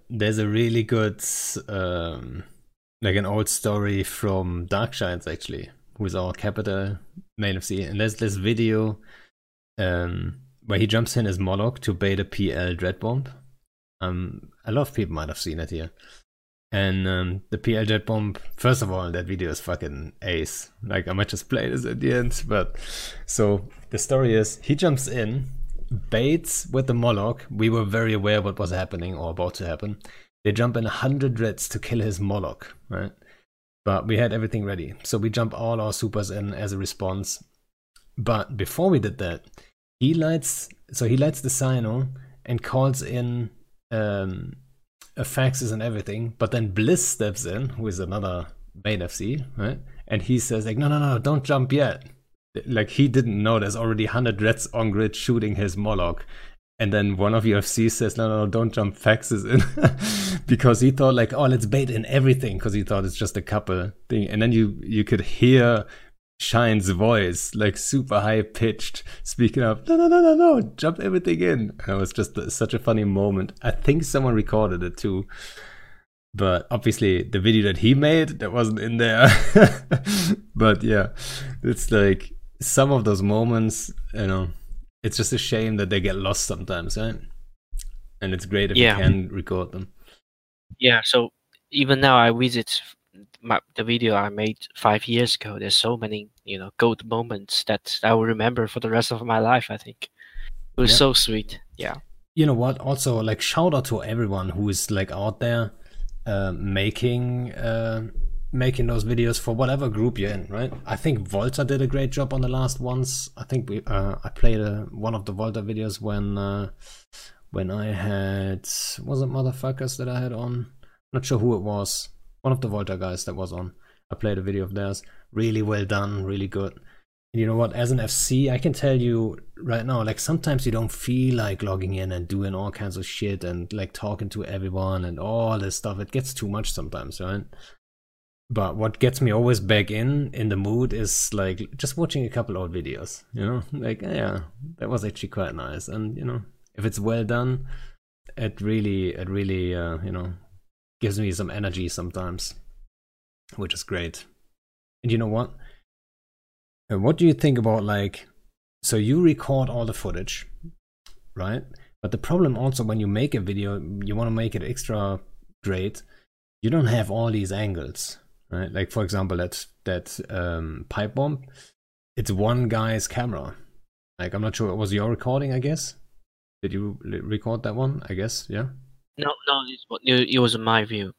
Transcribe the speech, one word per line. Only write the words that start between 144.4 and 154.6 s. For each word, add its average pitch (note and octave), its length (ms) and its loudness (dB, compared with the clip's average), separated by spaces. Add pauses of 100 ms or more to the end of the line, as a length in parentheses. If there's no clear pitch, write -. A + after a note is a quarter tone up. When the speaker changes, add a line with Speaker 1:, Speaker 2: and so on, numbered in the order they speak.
Speaker 1:
that A2 120 -6
was A2+ 140 -2
actually G2+ 240 -8
quite - 260 -4
nice. D2 320 -10
And, G#2+ 320 -8
you - 60 -10
know, B2 180 -4 (320)
if G2+ 100 -8
it's A2 140 -2
well A2+ 240 0
done, B2+ 460 -2 (680)
it A2 240 -6
really, G2+ 540 0
it F#2 160 -8
really, F#2+ 460 -2
uh, E2+ 260 -4
you G2 80 -6
know, F2+ 240 -6 (640)
gives G2+ 180 -2
me G2+ 140 -2
some F2 180 -6
energy F#2 380 -4
sometimes, F2+ 640 -8 (1040)
which F#2+ 180 -6
is - 80 -10
great. F2 440 -8 (760)